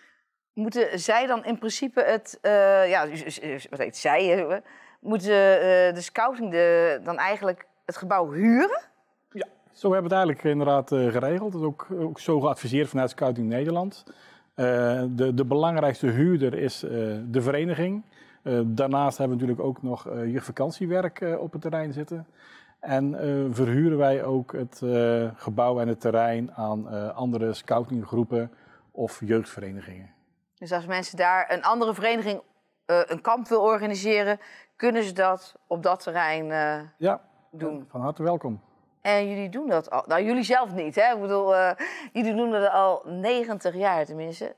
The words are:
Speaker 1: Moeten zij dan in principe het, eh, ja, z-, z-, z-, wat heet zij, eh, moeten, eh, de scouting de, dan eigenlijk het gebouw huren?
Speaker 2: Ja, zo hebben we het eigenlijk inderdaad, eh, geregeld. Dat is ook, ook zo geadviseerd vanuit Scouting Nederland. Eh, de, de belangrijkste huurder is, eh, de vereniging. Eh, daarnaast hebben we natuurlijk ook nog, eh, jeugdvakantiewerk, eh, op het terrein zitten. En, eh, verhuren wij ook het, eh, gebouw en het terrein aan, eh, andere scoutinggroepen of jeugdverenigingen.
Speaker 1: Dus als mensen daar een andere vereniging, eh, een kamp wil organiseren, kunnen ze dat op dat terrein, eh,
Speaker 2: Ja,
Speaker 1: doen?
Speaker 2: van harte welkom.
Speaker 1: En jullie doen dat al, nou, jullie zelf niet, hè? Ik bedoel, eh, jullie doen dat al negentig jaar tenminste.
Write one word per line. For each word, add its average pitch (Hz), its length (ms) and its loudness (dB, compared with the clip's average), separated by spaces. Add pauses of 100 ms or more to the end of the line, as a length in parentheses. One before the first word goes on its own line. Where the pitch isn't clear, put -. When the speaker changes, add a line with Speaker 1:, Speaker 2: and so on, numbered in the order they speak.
(540)
Speaker 1:
Moeten 214 460 -2
zij 226 260 2
dan 247 200 -2
in 226 120 -2
principe 233 440 -2
het, - 400 0
eh, 196 480 6
ja, 156 260 0
z-, 156 100 -10
z-, 151 320 -8
z-, 131 120 -16
wat 139 100 -8
heet - 180 -4
zij, 175 500 2
eh, 185 100 -2 (420)
moeten, 208 340 -2 (260)
eh, 180 340 6
de 175 80 -10
scouting 233 500 -2
de, 170 520 4
dan 117 140 -4
eigenlijk 190 500 -2 (180)
het - 120 -10
gebouw 180 340 0
huren? 247 500 4 (480)
Speaker 2:
Ja, 185 180 -8 (240)
zo 196 200 0
hebben 185 180 2
we 190 60 2
het 190 120 6
eigenlijk 147 160 -2
inderdaad, 143 480 2
eh, 131 200 4
geregeld. 170 400 -2
Dat 170 100 -6
is 156 60 0
ook, 151 240 -8
ook 160 280 -6
zo 156 200 0
geadviseerd 135 500 0
vanuit 131 200 0
Scouting 120 380 -2
Nederland. 165 560 -4 (520)
Eh, 123 540 0
de, 127 240 0
de 131 120 0
belangrijkste 147 600 0
huurder 135 460 2
is, - 300 -4
eh, - 60 -6 (360)
de 120 160 0
vereniging. 165 600 -2 (400)
Eh, 123 220 0
daarnaast 135 520 0
hebben 127 200 0
we 123 60 -4
natuurlijk 123 260 -2
ook 127 140 -6
nog, 123 240 -6
eh, 117 240 -4
jeugdvakantiewerk, 165 880 -4
eh, 165 200 -2
op 165 100 -8
het 156 100 -10
terrein 156 320 -4
zitten. 160 340 -10 (520)
En, 139 400 -2
eh, 139 260 -2 (100)
verhuren 135 420 2
wij 135 260 4
ook 131 280 -2
het, - 300 -10
eh, 117 540 2
gebouw 120 440 0
en 117 80 0
het 113 140 -2
terrein 117 520 0
aan, 110 360 -6
eh, 104 260 -6
andere 113 380 -2
scoutinggroepen 117 1000 -2 (400)
of - 340 -6
jeugdverenigingen. 98 880 -6 (440)
Speaker 1:
Dus 170 140 -16
als 175 140 -2
mensen 185 320 -6
daar 180 340 2
een 160 120 -2
andere 220 300 2
vereniging, 208 480 -2 (440)
eh, 175 200 4
een 165 160 -6
kamp 233 260 0
wil 226 140 4
organiseren, 208 800 2 (360)
kunnen 233 280 2
ze 190 100 -6
dat 185 420 0 (120)
op 170 160 -2
dat 185 200 0
terrein, 160 480 -2
eh, 151 280 0 (180)
Speaker 2:
Ja, 180 240 -2 (300)
Speaker 1:
doen? 151 380 -10
Speaker 2:
van 123 120 -8
harte 147 220 -4
welkom. 151 380 -2 (400)
Speaker 1:
En 202 280 2
jullie 202 200 -6
doen 269 180 -8
dat 165 220 0
al, 127 180 -2
nou, 165 160 2
jullie 233 200 0
zelf 233 300 0
niet, 160 220 -6
hè? 233 180 4
Ik 208 80 -6
bedoel, 196 340 2
eh, 185 160 4 (420)
jullie 220 220 -2
doen 233 160 0
dat 202 200 2
al 190 340 4
negentig 196 720 -4
jaar 185 300 0
tenminste. 160 520 -10